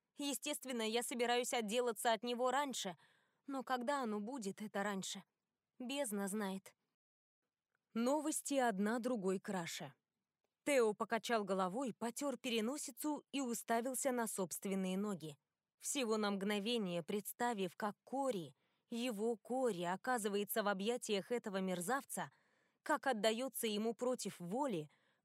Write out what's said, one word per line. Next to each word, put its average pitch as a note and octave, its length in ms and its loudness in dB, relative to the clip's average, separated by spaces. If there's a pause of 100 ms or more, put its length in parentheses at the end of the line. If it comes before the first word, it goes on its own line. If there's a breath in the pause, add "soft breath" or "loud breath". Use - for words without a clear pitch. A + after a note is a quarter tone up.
(180)
Естественно, C#4 640 -2
я A3 220 2
собираюсь A#3+ 500 0
отделаться A#3+ 600 2
от A3 100 0
него B3 260 0
раньше, B3 480 -2 (500 soft breath)
но C4+ 160 -4
когда C4 380 0
оно G#3+ 200 -2
будет, G#3+ 400 -6
это G#3 200 -4
раньше? G3 420 -4 (540)
Бездна A#3 520 -2
знает». G3 440 -4 (1200)
Новости C#4+ 600 0
одна A#3 460 2
другой G3+ 400 0
краше. F3+ 540 -6 (720)
Тео A#3+ 300 6
покачал A3 500 2
головой, F#3+ 500 2
потёр B3 440 -2
переносицу A#3+ 960 -2
и C#4 80 0
уставился A#3 720 0
на A#3 140 2
собственные F#3+ 720 -2
ноги. E3 400 -4 (420)
Всего A3 380 0
на G#3 140 2
мгновение G3+ 720 0
представив, G3+ 720 -2
как G#3+ 280 -2
Кори, B3 500 -2 (360)
его A#3 480 0
Кори, A#3 460 0
оказывается G3+ 800 0
в G3 40 2
объятиях G3+ 640 0
этого G#3 300 -2
мерзавца, F#3 720 -2 (520 soft breath)
как C#4+ 240 2
отдаётся A3+ 600 2
ему A3 260 0
против A#3+ 460 -2
воли, F3+ 500 -2 (360 soft breath)